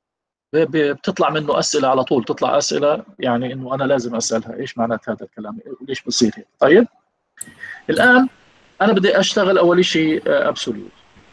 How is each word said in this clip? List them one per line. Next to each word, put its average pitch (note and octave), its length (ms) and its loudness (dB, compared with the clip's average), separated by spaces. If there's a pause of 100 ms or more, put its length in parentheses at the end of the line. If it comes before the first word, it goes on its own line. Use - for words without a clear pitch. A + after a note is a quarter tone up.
(540)
ب-، D3 40 2
ب-، D3 380 0
بتطلع D#3+ 340 -2
منه D3+ 300 -2
أسئلة C#3+ 280 0
على C3 160 2
طول، C3 200 0
تطلع C#3 340 0
أسئلة D3 480 0 (140)
يعني B2+ 340 -2
إنه C3 220 -8
أنا C3+ 80 -4
لازم B2 320 0
أسألها، A2+ 400 -4
إيش B2+ 220 -10
معنات A#2 320 -4
هذا A2 160 -6
الكلام؟ G#2+ 340 -14 (280)
ليش C3+ 160 -8
بصير A2+ 320 0
هيك؟ - 120 -20 (120)
طيب؟ F#3 280 6 (1040)
الآن B3 380 4 (540)
أنا G#3 120 4
بدي F#3+ 260 2
أشتغل G3 380 2
أول F3 220 4
إشي، D#3+ 380 2
آه، C#3 320 0
absolute. A2 420 -8 (420)